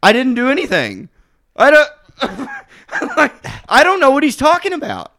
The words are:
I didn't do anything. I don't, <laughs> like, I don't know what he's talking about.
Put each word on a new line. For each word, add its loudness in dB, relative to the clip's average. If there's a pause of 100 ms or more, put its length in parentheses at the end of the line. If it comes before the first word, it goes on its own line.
I 4
didn't 0
do -2
anything. -4 (460)
I 4
don't, 6 (320)
<laughs> -10
like, 0 (340)
I 4
don't 2
know 4
what 2
he's 0
talking 0
about. -10